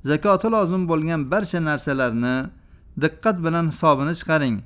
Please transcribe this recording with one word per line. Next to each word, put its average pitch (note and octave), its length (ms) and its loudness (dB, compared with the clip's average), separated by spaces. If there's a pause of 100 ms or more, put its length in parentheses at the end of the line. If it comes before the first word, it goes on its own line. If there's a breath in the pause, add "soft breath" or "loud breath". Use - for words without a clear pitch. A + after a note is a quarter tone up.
(100)
Zakoti F#3+ 400 2
lozim F#3+ 400 0
bo'lgan D#3 400 -2
barcha F#3 340 -2
narsalarni B2+ 720 0 (640 soft breath)
diqqat F3+ 420 0
bilan E3 280 0
hisobini D3+ 480 2
chiqaring. C#3+ 460 0